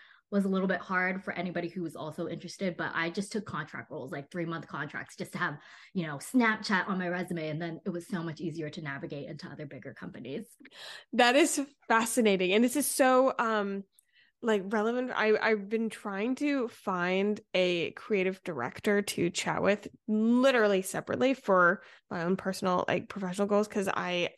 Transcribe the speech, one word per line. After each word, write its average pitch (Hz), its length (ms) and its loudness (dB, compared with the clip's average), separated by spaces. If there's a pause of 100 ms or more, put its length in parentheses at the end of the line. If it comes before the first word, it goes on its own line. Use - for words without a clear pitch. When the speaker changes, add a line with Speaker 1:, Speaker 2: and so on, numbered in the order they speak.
(300)
Speaker 1:
was 202 140 2
a 196 40 0
little 190 200 2
bit 185 120 0
hard 185 440 -2
for - 80 -8
anybody 175 360 -4
who 180 140 -8
was 160 140 -8
also 156 320 -8
interested, 170 480 -6
but 160 180 -6
I 165 160 0
just 202 220 -6
took 202 120 -4
contract 147 460 -10
roles, 135 220 -10
like, 143 180 -10
three-month 165 380 -6
contracts, - 480 -10
just - 160 -10
to 165 60 -8
have, 156 200 -4 (340)
you 170 140 -4
know, 143 120 -8
Snapchat 214 720 0
on 185 120 -2
my 180 80 -2
resume. 175 400 -4
And 151 120 -4
then 165 240 -6
it 196 60 -6
was 170 160 -6
so 170 160 -6
much 160 180 -8
easier 156 300 -6
to 175 100 -12
navigate 143 480 -8
into 160 200 -12
other 147 180 -12
bigger 135 260 -14
companies. 170 540 -12 (680)
Speaker 2:
That 240 200 6
is 294 260 6 (280)
fascinating. 220 640 4
And 220 100 6
this 247 140 2
is 285 100 0
so, 262 540 4
um, 202 420 0 (600)
like, 220 240 2
relevant. 233 480 0
I, 214 240 4
I've 208 300 0
been 220 220 0
trying 208 460 -4
to 277 320 0
find 190 720 0 (120)
a 180 400 2
creative 190 500 -2
director 185 600 0
to 175 280 -2
chat - 320 -2
with 202 260 2 (200)
literally 220 720 4
separately 247 520 0
for 185 480 4 (280)
my 165 140 -4
own 185 120 2
personal, 185 520 0
like, - 200 0
professional 190 380 -2
goals, 208 220 2
'cause 196 200 -2
I, 180 500 -2